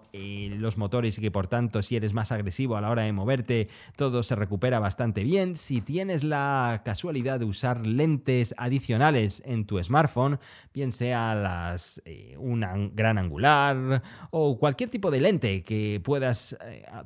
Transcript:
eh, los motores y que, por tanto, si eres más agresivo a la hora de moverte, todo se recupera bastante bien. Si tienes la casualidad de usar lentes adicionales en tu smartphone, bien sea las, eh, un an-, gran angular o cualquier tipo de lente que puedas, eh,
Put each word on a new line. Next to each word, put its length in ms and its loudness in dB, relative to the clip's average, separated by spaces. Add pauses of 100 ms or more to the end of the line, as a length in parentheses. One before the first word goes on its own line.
(140)
eh, 440 -8
los 200 -2
motores 400 0
y 40 -8
que, 80 0
por 180 0
tanto, 340 0
si 160 -2
eres 160 0
más 180 -2
agresivo 460 -2
a 40 -2
la 80 0
hora 120 2
de 100 2
moverte, 560 0 (300)
todo 260 0
se 140 -2
recupera 420 0
bastante 460 0
bien. 320 0
Si 240 -2
tienes 420 -2
la 640 0
casualidad 540 -2
de 40 -2
usar 420 -2
lentes 720 2
adicionales 880 2
en 200 -2
tu 180 -2
smartphone, 560 2 (340)
bien 200 -4
sea 420 0
las, 680 -4
eh, 340 -18
un 240 -2
an-, 320 -4
gran 220 4
angular 840 2 (300)
o 260 2
cualquier 320 0
tipo 220 -2
de 80 2
lente 440 2
que 380 -2
puedas, 600 -2
eh, 220 -16 (200)